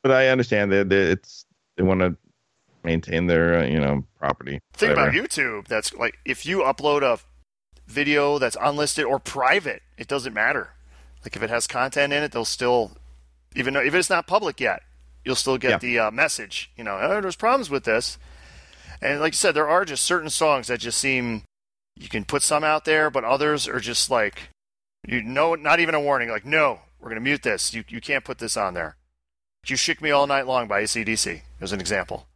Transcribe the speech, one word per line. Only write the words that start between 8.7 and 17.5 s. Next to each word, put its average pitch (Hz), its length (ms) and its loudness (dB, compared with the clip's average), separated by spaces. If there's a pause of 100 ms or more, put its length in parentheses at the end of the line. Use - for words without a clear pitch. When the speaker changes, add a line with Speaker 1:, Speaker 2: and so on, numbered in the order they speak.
Speaker 2:
or 131 140 0
private, 143 640 0 (160)
it 113 100 -14
doesn't 131 260 -6
matter. 110 380 -2 (520)
Like, - 120 -14
if 101 60 -6
it 110 80 -4
has 117 160 -2
content 139 480 0
in 147 80 2
it, 147 120 -4
they'll 117 120 -2
still, 123 460 0 (640)
even 135 180 -2
though, 139 80 2
if 143 140 0
it's 180 140 2
not 170 180 0
public 190 320 0
yet, 107 240 -2 (400)
you'll 127 120 -2
still 131 220 0
get 123 140 2
Speaker 1:
Yeah. 104 60 2
Speaker 2:
the, 120 220 -2
uh, 110 120 2
message. 117 640 -4
You 120 80 -14
know, 101 180 -4
"Oh, 180 200 2
there's 185 140 -6
problems 233 360 0